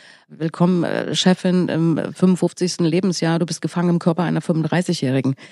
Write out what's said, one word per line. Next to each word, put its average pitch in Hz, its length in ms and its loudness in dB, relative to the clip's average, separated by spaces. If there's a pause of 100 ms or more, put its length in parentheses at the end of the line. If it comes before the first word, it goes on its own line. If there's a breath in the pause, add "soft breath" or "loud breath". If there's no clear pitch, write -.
(280 loud breath)
„Willkommen, 165 560 0
äh, - 320 -4
Chefin 180 540 2
im 160 280 2
fünfundfünfzigsten 180 880 0
Lebensjahr, 165 540 0
du - 60 0
bist 160 160 -8
gefangen 175 280 -2
im 175 100 2
Körper 170 240 0
einer 160 180 -2
fünfunddreißigjährigen.“ 156 960 0 (160 loud breath)